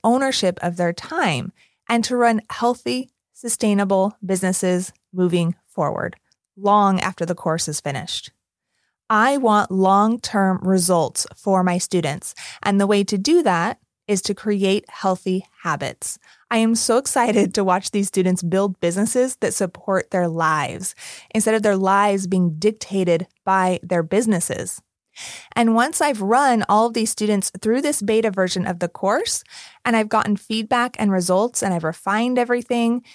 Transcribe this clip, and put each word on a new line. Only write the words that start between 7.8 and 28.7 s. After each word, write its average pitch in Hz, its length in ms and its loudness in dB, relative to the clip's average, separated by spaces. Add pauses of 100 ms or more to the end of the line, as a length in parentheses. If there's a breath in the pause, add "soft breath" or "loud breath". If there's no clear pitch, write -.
I 233 260 4
want 214 340 2
long-term 196 920 2
results 175 640 2 (100)
for 190 260 0
my 180 140 2
students, 170 580 -4 (280 loud breath)
and 202 180 2
the 202 60 2
way 202 180 4
to 202 140 -2
do 311 240 2
that 185 380 0 (280)
is 196 140 0
to 202 120 -4
create 196 540 0
healthy 190 560 -2 (180)
habits. - 560 -6 (320 soft breath)
I 233 80 0
am 226 160 4
so 226 240 2
excited 240 560 0
to 202 100 0
watch 185 260 0
these 202 180 0
students 185 340 0
build 190 380 0
businesses 226 560 0
that - 180 -2
support - 560 -4
their 175 180 0
lives, 160 680 -2 (400 loud breath)
instead 220 200 2
of 220 80 0
their 208 140 2
lives 196 500 2
being 175 320 0
dictated 185 680 0 (180)
by 185 380 2
their 175 200 -2
businesses. 190 800 -2 (720 loud breath)
And 226 240 2
once 269 240 0
I've 285 200 0
run 233 480 2
all 214 180 4
of 226 80 -4
these 220 160 -2
students 208 400 0 (100)
through 240 220 0
this 294 200 -2
beta 220 300 0
version 185 340 -2
of 175 140 -4